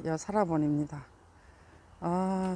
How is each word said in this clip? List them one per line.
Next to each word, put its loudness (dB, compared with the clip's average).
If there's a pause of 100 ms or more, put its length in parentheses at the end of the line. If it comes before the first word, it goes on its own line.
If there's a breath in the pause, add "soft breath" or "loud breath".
여 0
사라본입니다. 0 (960 soft breath)
아, 0